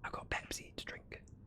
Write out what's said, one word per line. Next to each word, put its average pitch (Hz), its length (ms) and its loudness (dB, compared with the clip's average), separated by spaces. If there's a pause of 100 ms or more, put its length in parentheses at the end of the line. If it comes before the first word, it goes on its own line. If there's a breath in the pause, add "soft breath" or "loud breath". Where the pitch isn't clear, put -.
I've - 80 2
got - 180 0
Pepsi - 460 2
to - 100 0
drink. - 360 -4 (260)